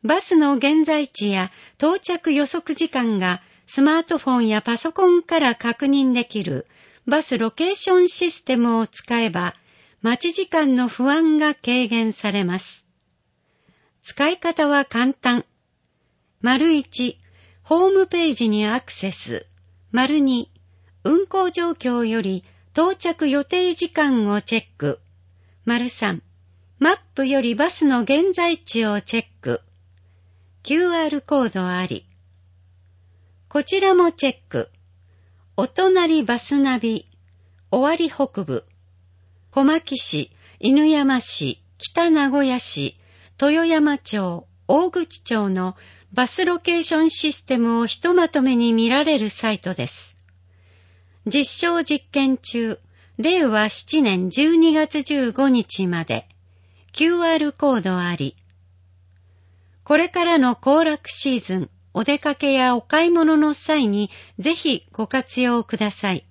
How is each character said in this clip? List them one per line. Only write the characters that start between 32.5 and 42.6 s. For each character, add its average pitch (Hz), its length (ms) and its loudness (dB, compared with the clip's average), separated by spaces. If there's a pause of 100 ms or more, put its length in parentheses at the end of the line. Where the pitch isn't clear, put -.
こ 294 120 0
ち 381 200 -2
ら 381 120 4
も 349 180 6
チ 285 180 -2
ェ - 20 -2
ッ - 40 -10 (140)
ク。 - 220 -6 (840)
お 220 100 -2
隣 349 560 2
バ 233 160 -2
ス 285 180 -2
ナ 262 220 2
ビ。 220 280 -4 (600)
尾 240 120 2
張 330 280 0
北 254 340 -4
部。 135 220 -6 (840)
小 277 120 2
牧 311 320 0
市、 - 360 -6 (280)
犬 285 280 4
山 277 340 2
市、 - 400 -6 (160)
北 339 320 -2
名 285 220 2
古 285 120 0
屋 254 160 -2
市、 - 380 -8 (420)